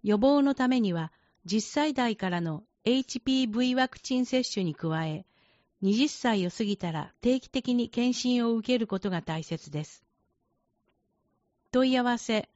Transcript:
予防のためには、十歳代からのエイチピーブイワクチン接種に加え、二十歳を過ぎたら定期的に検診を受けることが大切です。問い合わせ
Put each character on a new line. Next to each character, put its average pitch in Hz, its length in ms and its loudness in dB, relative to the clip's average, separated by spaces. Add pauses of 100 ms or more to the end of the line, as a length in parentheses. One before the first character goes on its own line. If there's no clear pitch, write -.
予 208 140 2
防 277 260 6
の 277 120 4
た 254 140 0
め 254 120 2
に 196 120 0
は、 165 200 -4 (320)
十 196 160 0
歳 294 320 0
代 240 240 0
か 185 140 -4
ら 175 100 -2
の 160 220 -4 (220)
エ - 140 2
イ 262 60 -2
チ - 160 -8
ピ 262 240 0
ー 233 40 -4
ブ 233 160 0
イ 254 100 0
ワ 254 140 2
ク - 100 -14
チ - 180 -4
ン 254 100 2
接 254 220 0
種 196 140 -4
に 160 140 -2
加 160 300 -4
え、 156 200 -8 (540)
二 196 160 2
十 269 100 4
歳 214 400 0
を 180 40 -2
過 - 120 -6
ぎ 202 140 0
た 175 160 -6
ら 151 280 -8
定 254 200 2
期 - 100 -20
的 247 240 -2
に 240 140 0
検 247 260 0
診 247 320 0
を 233 80 0
受 220 100 -2
け 247 140 2
る 220 80 0
こ 190 140 -4
と 202 100 -4
が 170 120 -2
大 160 200 -6
切 156 300 -10
で 151 100 -6
す。 - 220 -16 (1700)
問 262 180 4
い 254 80 4
合 247 60 2
わ 240 140 0
せ 220 380 -2